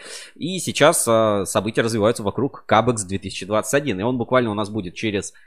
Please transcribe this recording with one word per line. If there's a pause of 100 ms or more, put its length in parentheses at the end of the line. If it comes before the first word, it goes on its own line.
(340)
И
сейчас,
а,
события
развиваются
вокруг
"Кабекс
две
тысячи
двадцать
один".
И
он
буквально
у
нас
будет
через (120)